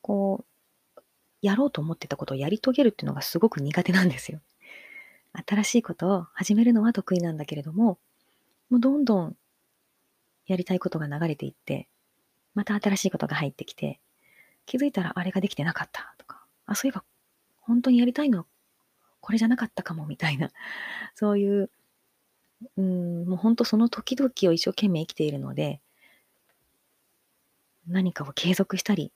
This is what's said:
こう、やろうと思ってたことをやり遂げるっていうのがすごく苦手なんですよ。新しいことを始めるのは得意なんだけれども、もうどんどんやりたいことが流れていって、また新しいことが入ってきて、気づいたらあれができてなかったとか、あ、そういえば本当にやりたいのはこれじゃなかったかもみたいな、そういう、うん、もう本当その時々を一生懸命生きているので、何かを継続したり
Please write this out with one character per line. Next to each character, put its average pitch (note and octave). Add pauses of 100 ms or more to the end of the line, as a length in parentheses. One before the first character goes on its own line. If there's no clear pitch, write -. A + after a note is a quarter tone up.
こ G3 (500)
う、 - (400)
や G3+
ろ C4+
う C#4+
と D3+
思 D#3+
っ -
て -
た -
こ -
と C3+
を -
や C#3
り G#3+
遂 C4
げ C#4+
る A#3
っ -
て -
い -
う C#3+
の C#3
が C#3+
す -
ご A3+
く D3
苦 D3+
手 -
な F#3
ん F3+
で C3
す -
よ。 D#3 (1040)
新 G#3
し -
い -
こ -
と F3
を F3+
始 G#3
め A3+
る A#3+
の G#3+
は A#3
得 F#3
意 F3+
な E3+
ん D#3
だ D3+
け D3+
れ C#3+
ど D#3
も、 G#3 (720)
も B3
う -
ど C4
ん C#4+
ど G#3+
ん D#3+ (1080)
や F#3+
り F3+
た F#3
い F3+
こ F3+
と D#3+
が D3+
流 D3
れ D3+
て C#3
い C#3
っ -
て、 - (680)
ま G#3
た G#3
新 G3
し -
い F#3
こ -
と -
が D3+
入 D3
っ -
て -
き -
て、 - (640)
気 -
づ C#4
い C#4+
た F#3
ら D#3+
あ F3
れ F#3
が F#3+
で G3
き -
て D3
な E3
か -
っ -
た -
と -
か、 - (200)
あ、 G#3
そ -
う -
い -
え -
ば F#3+ (580)
本 A#3+
当 C4
に B3
や A#3+
り B3
た D4
い C#4+
の G3
は E3 (720)
こ -
れ A3+
じ A3+
ゃ -
な A#3+
か A#3
っ -
た F#3
か E3+
も D#3
み D3+
た D#3+
い C#3
な、 D#3 (640)
そ G#3
う G3+
い G3+
う、 - (1080)
う F#3+
ん、 F3
も F3+
う -
本 A3+
当 A#3+
そ -
の A#3
時 -
々 C4 (180)
を E3
一 E3
生 -
懸 G#3
命 D#3+
生 E3
き -
て D#3
い D3+
る C#3
の C3+
で、 C#3+ (2000)
何 F3+
か C#3+
を C#3
継 F3+
続 F#3+
し -
た G#3
り D3+